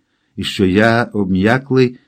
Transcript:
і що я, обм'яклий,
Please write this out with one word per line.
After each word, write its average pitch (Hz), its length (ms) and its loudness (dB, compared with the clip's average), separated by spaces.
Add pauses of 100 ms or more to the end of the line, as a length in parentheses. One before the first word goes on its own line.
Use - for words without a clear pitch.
(360)
і 95 80 -10
що - 220 -2
я, 110 380 2
обм'яклий, 117 920 0 (100)